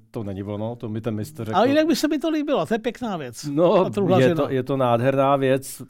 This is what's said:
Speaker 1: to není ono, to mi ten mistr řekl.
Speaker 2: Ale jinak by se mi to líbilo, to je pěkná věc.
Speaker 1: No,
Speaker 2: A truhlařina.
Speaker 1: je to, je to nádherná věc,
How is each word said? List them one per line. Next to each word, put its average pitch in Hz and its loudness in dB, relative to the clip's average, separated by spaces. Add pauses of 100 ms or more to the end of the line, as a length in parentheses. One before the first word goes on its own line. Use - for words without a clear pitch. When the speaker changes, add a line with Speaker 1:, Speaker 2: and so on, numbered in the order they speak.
(100)
Speaker 1:
to 117 -10
není 98 -8
ono, 104 -8
to 120 -12
mi 110 -6
ten 113 -6
mistr 107 -8
řekl. 107 -4
Speaker 2:
Ale 233 4
jinak 311 2
by 320 2
se 302 -2
mi 311 -2
to 320 -2
líbilo, 285 -2
to 220 -2
je 233 -2
pěkná 220 -6
věc. 127 -10
Speaker 1:
No, 160 2
Speaker 2:
A 185 4
truhlařina. 170 4
Speaker 1:
je 170 2
to, 143 0
je 131 0
to 135 -2
nádherná 135 2
věc, 135 0